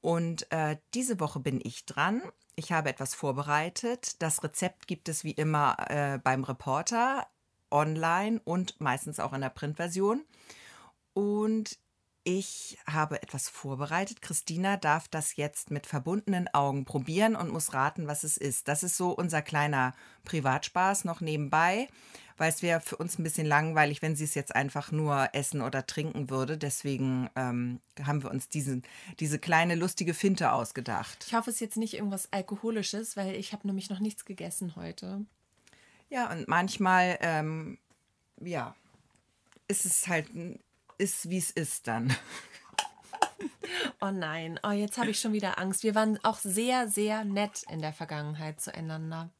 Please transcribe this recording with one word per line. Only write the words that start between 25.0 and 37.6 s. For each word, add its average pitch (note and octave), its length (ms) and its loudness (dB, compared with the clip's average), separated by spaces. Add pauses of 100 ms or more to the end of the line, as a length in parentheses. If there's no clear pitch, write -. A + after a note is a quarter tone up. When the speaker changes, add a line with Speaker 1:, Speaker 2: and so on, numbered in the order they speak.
Speaker 1:
essen C#3+ 260 0
oder C3 260 -2
trinken D3 440 -4
würde. C3 260 0
Deswegen, C3 800 0
ähm, B2 420 -2 (240)
haben C#3+ 200 0
wir - 80 -6
uns - 180 -4
diesen, C3+ 360 -2 (360)
diese D3+ 180 -2
kleine E3+ 360 4
lustige E3+ 400 0
Finte F3 380 4
ausgedacht. A#2+ 720 -2
Speaker 2:
Ich - 80 -6
hoffe, A3+ 160 0
es A3 60 0
ist - 40 -2
jetzt A3 160 -2
nicht A3 180 -2
irgendwas G3 380 -2
Alkoholisches, G#3 840 -4
weil F#3+ 180 -2
ich G3+ 160 -6
habe G#3+ 140 -6
nämlich F#3+ 240 -2
noch F#3+ 100 -4
nichts G#3+ 240 -4
gegessen F3 520 -8
heute. F#3 500 -8 (840)
Speaker 1:
Ja, B3 240 -2
und E3 160 -6
manchmal, F3+ 720 4
ähm, D#3+ 560 -2 (640)